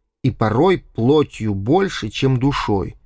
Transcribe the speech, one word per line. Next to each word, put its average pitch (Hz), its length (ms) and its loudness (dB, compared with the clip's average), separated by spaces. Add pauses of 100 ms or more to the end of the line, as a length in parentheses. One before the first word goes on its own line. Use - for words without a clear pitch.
(220)
и 135 80 0
порой 131 480 2
плотью 120 760 0
больше, 127 540 -2
чем 131 300 0
душой. 113 680 -2